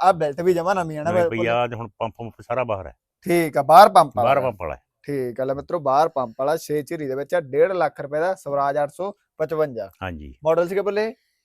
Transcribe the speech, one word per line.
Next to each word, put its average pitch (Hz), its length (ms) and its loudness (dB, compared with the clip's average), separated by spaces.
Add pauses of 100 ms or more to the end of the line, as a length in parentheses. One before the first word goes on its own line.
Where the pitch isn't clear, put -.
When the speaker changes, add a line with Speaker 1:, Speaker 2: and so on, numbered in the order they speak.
Speaker 1:
ਆ 185 100 8
ਬੈਲਟ 156 280 -4
ਵੀ 180 140 4
ਜਮਾ 170 200 0
ਨਵੀਂ 160 240 -6
ਆ 151 40 -8
ਨਾ 160 80 -2
Speaker 2:
ਨਵੇਂ 175 200 2
Speaker 1:
ਬਈ 117 80 -4
Speaker 2:
ਪਈ 113 80 -2
ਆ, 120 200 0
ਤੇ 120 100 -8
ਹੁਣ 113 120 -10
ਪੰਪ 110 300 -8
ਪੰਪ 113 220 -12
ਸਾਰਾ 120 240 -4
ਬਾਹਰ 98 220 -6
ਹੈ। 62 100 -18 (280)
Speaker 1:
ਠੀਕ 170 320 0
ਆ, 143 60 2
ਬਾਹਰ 165 260 10
ਪੰਪ 175 280 4
ਵਾਲਾ 120 100 2
Speaker 2:
ਬਾਹਰ 135 120 4
Speaker 1:
ਹੈ। 131 40 -2
Speaker 2:
ਪੰਪ 120 180 -4
ਵਾਲਾ 80 140 -6
ਹੈ। - 80 -16 (200)
Speaker 1:
ਠੀਕ 127 380 -6
ਆ 131 40 -4
ਲੈ 135 100 -2
ਮਿੱਤਰੋ, 143 260 -6
ਬਾਹਰ 139 280 2
ਪੰਪ 123 300 -6
ਵਾਲਾ, 147 180 0
ਛੇ 151 260 -6
ਝਿਰੀ 156 240 -10
ਦੇ 131 80 -4
ਵਿੱਚ 143 200 -6
ਆ, 175 60 0
ਡੇਢ 151 320 2
ਲੱਖ 160 280 -2
ਰੁਪਏ 143 200 -4
ਦਾ 185 140 0
ਸਵਰਾਜ 139 440 -2
ਅੱਠ 143 120 0
ਸੌ 196 220 -8 (260)
ਪਚਵੰਜਾ। 147 520 -2 (120)
Speaker 2:
ਹਾਂਜੀ। 76 320 -10 (100)
Speaker 1:
ਮਾਡਲ 165 240 2
ਸੀਗਾ 190 140 -2
ਬੱਲੇ? 208 320 -4 (300)